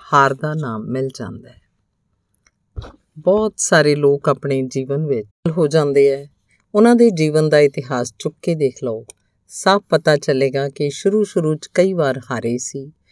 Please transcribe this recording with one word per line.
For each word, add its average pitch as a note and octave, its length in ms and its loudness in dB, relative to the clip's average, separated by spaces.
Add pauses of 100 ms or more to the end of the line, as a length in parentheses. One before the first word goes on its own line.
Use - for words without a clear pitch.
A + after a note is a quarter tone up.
(140)
ਹਾਰ C#3 200 4
ਦਾ D3+ 200 -6
ਨਾਮ A#2+ 300 -8
ਮਿਲ C3+ 320 -6
ਜਾਂਦਾ G#2+ 340 -14
ਹੈ। - 120 -20 (1600)
ਬਹੁਤ G#3 380 0
ਸਾਰੇ D3+ 380 2
ਲੋਕ C#3+ 340 2
ਆਪਣੇ C3+ 320 -2
ਜੀਵਨ C3+ 440 -4
ਵਿੱਚ A#2 220 -4 (300)
ਹੋ D#3+ 100 2
ਜਾਂਦੇ C#3+ 440 4
ਹੈ। C#3 180 -8 (460)
ਉਹਨਾਂ A#3 200 6
ਦੇ A#3 140 6
ਜੀਵਨ D#3 400 2
ਦਾ D3+ 100 6
ਇਤਿਹਾਸ C#3 600 0
ਚੁੱਕ - 220 -8
ਕੇ E3+ 140 -2
ਦੇਖ C#3+ 280 -4
ਲਓ, A2+ 220 -6 (420)
ਸਾਫ਼ G3 420 -4
ਪਤਾ D#3 280 0
ਚੱਲੇਗਾ C#3 520 -2
ਕਿ D3 200 -6
ਸ਼ੁਰੂ G3+ 340 -2
ਸ਼ੁਰੂ D#3+ 320 -2
'ਚ - 180 -14
ਕਈ F#3+ 200 2
ਵਾਰ C#3 280 -2 (100)
ਹਾਰੇ A#2 260 -4
ਸੀ, C3+ 340 -14 (200)